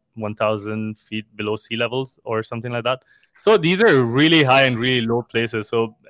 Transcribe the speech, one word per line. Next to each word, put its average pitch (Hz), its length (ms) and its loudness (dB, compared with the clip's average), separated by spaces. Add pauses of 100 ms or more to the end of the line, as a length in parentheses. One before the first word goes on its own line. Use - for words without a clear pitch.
(140)
one 107 200 -8
thousand 107 640 -4
feet 107 300 -12 (100)
below 104 200 -6
sea 113 200 -12
levels 120 320 -4 (160)
or 110 180 -4
something 120 300 -10
like 117 120 -6
that. 127 180 -4 (340)
So 214 220 2
these 180 240 0
are 147 220 4
really 147 400 4
high 131 180 4
and 127 160 0
really 123 260 0
low 117 180 -2
places. 113 460 -4
So, 113 280 -2 (140)